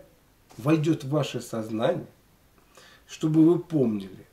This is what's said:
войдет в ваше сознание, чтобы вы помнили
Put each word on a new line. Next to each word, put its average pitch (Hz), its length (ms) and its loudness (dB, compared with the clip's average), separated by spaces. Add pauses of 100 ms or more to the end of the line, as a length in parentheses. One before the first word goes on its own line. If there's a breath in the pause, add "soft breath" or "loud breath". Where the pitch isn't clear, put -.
(580)
войдет 147 460 0
в 131 60 -10
ваше 139 300 -2
сознание, 113 680 -4 (1000 soft breath)
чтобы 156 380 2
вы 170 160 6
помнили 104 720 -4